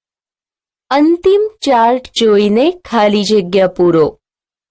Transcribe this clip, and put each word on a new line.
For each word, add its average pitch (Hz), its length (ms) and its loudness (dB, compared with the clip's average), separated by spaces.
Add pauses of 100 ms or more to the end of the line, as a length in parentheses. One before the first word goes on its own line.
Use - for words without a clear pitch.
(880)
અંતિમ 349 600 0 (120)
ચાર્ટ 240 520 -2
જોઈને 214 580 0 (140)
ખાલી 208 380 -2
જગ્યા 190 440 0
પૂરો. 170 520 0 (520)